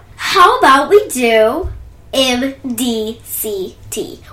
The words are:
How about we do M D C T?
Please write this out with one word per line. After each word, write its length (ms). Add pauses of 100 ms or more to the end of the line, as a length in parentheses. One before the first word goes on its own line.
(140)
How 440
about 300
we 200
do 600 (460)
M 400 (120)
D 580
C 520 (140)
T? 300 (120)